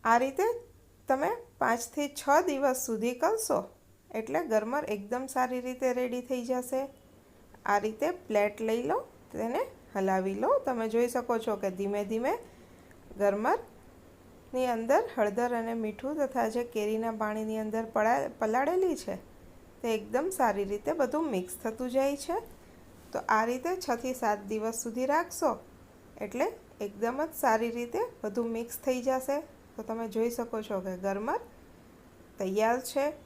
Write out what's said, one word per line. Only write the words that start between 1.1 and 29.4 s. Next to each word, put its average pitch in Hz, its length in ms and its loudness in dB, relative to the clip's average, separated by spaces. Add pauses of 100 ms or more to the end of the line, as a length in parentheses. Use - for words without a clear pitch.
પાંચથી 240 460 0 (100)
છ 311 300 6
દિવસ 269 380 2
સુધી 226 360 0
કરશો 415 340 2 (540)
એટલે 247 400 -2
ગરમર 226 320 2 (120)
એકદમ 226 380 -4
સારી 254 320 0
રીતે 254 280 -2
રેડી 247 360 -2
થઈ 247 220 -2
જશે. 254 320 0 (840)
આ 202 140 4
રીતે 220 280 -2 (200)
પ્લેટ 208 400 2
લઈ 233 240 0
લો, 453 80 2 (320)
તેને 262 320 -2 (300)
હલાવી 190 500 0
લો. 269 60 2 (160)
તમે 240 240 0
જોઈ 233 200 2
શકો 240 300 0
છો 220 240 0
કે 196 60 0 (100)
ધીમે 202 220 0 (100)
ધીમે 247 220 0 (840)
ગરમરની - 1500 -2
અંદર 233 280 4 (140)
હળદર 240 440 2
અને 226 140 -2 (100)
મીઠું 262 360 -4
તથા 262 360 0
જે 240 80 0 (100)
કેરીના 220 480 0
પાણીની 220 420 -2
અંદર 220 200 -2 (120)
પડા-, 233 340 4 (100)
પલાળેલી 285 640 2
છે 190 120 -4 (680)
તે 240 60 -2 (100)
એકદમ 220 320 0
સારી 202 420 2
રીતે 208 220 -2
બધું 302 380 0
મિક્સ 185 220 -2 (100)
થતું 240 260 -4
જાય 269 280 2
છે. 339 200 -4 (720)
તો - 80 -4 (160)
આ 220 140 4
રીતે 254 220 -2 (140)
છથી 254 360 -2
સાત 208 180 2 (100)
દિવસ 220 340 -2
સુધી 247 280 -2
રાખશો 320 400 2 (720)
એટલે 240 240 0 (380)
એકદમ 233 400 -4
જ 320 40 -10 (140)
સારી 233 340 2
રીતે 240 240 -4 (220)
બધું 226 340 -2
મિક્સ 233 180 -8 (100)
થઈ 254 160 2
જશે. 262 360 0 (380)